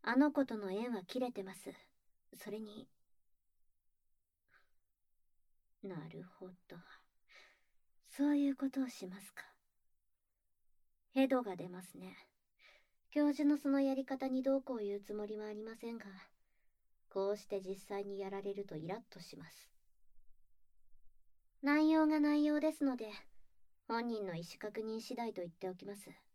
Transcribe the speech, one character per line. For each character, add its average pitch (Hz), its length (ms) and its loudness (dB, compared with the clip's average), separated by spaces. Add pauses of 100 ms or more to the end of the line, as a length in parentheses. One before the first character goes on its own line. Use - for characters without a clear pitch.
あ 233 140 2
の 285 160 6
子 285 120 4
と 233 120 -4
の 196 160 -4
縁 233 200 -2
は 185 120 -4
切 254 160 -2
れ 247 100 0
て 202 140 -6
ま 185 100 -12
す。 - 180 -14 (680)
そ 208 80 -8
れ 208 80 -6
に。 214 300 -12 (3000)
な 190 100 -6 (140)
る 160 160 -12 (160)
ほ 185 80 -12 (180)
ど。 170 100 -16 (1300)
そ 285 220 2
う 294 60 6
い 285 120 4
う 277 80 0
こ 269 140 0
と 269 120 0
を 254 60 0
し 196 180 -10
ま 190 140 -12
す 196 140 -18
か。 - 100 -14 (1700)
ヘ 269 160 6
ド 254 140 4
が 196 120 -4
出 175 140 -8
ま 180 140 -10
す 185 160 -18
ね。 185 180 -14 (920)
教 294 160 6
授 294 200 4
の 294 120 6
そ 285 100 0
の 277 140 6
や 269 120 4
り 262 120 0
方 269 200 -2
に 262 160 2
ど 269 140 6
う 269 60 2
こ 262 140 -4
う - 20 -4
言 202 180 -2
う 202 40 -6
つ 202 120 -10
も 208 140 -4
り 214 100 -6
は 214 120 -6
あ 214 40 -6
り 214 100 -8
ま 226 140 -10
せ 233 160 -8
ん 233 60 -6
が、 208 80 -12 (1040)
こ 196 200 0
う 208 60 0
し 208 100 -16
て 196 140 -2
実 190 160 -6
際 202 300 -6
に 196 120 -8
や 196 120 -6
ら 196 100 -6
れ 196 140 -4
る 202 100 -6
と 185 120 -12
イ 156 120 -6
ラ 196 80 -4
ッ 233 40 -10 (100)
と 180 100 -16
し - 160 -16
ま 160 140 -16
す。 - 180 -20 (1900)
内 302 280 6
容 311 160 8
が 302 140 6
内 294 240 6
容 302 140 4
で 311 140 2
す 294 120 -2
の 254 120 2
で、 220 140 -8 (760)
本 233 200 0
人 220 180 -2
の 180 100 -4
意 165 40 -4
思 170 200 -10
確 214 220 -6
認 220 200 -2
次 254 140 -8
第 226 200 -4
と 180 80 -6
言 175 80 -6
っ - 20 -20
て 185 160 -6
お 185 60 -4
き 185 100 -16
ま 202 100 -8
す。 202 140 -16 (260)